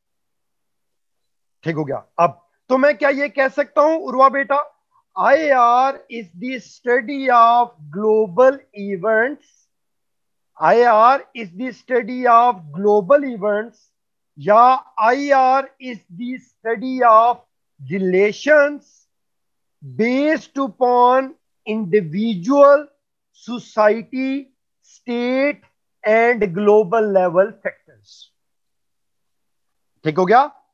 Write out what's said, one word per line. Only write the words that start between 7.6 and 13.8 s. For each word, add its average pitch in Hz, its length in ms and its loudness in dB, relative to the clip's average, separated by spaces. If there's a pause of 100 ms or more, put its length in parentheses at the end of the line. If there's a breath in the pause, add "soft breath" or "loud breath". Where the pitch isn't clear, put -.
global 214 680 0 (180)
events, 220 760 -6 (1080)
आईआर 233 680 4 (100)
is 226 220 -12
the 254 160 -10
study 247 540 -6
of 240 320 2 (120)
global 208 540 0
events, 214 520 -6 (600)